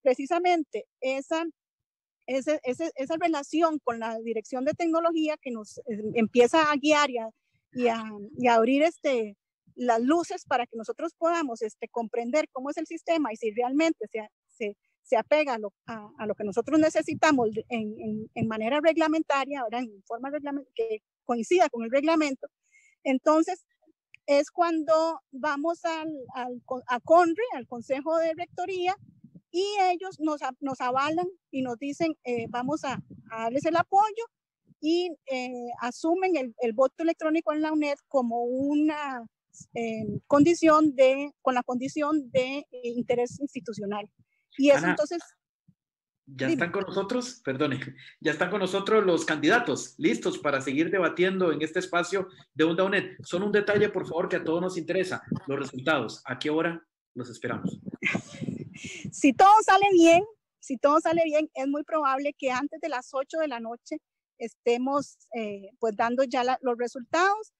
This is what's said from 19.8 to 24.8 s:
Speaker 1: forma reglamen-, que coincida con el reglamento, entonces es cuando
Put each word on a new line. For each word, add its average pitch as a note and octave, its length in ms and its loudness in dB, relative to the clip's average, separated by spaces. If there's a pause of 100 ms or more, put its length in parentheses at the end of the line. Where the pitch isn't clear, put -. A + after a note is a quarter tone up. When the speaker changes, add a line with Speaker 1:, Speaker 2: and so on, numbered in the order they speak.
Speaker 1:
forma A#3+ 260 -8
reglamen-, C#4+ 460 -6
que A3+ 260 -4 (240)
coincida C#4+ 440 2
con A#3 140 -6
el A3+ 80 -4
reglamento, C#4+ 560 0 (560)
entonces D#4 640 2 (600)
es C#4+ 260 2
cuando D#4+ 680 0 (100)